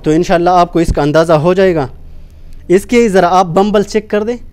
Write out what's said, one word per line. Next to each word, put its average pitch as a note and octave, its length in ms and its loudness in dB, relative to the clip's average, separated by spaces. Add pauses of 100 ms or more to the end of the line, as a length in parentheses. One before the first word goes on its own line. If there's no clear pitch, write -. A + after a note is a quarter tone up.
तो D#3 80 0
इंशाल्लाह F3 420 0
आपको F3 260 2
इसका D#3+ 220 -2
अंदाज़ा D#3 340 2
हो F3 180 0
जाएगा। F3+ 360 0 (800)
इसके A3+ 380 2
ज़रा F3+ 200 2
आप F#3 180 2
बम्बल्स G3 400 0
चेक G#3+ 240 -6
कर G#3 140 -2
दें A#3+ 120 -6 (160)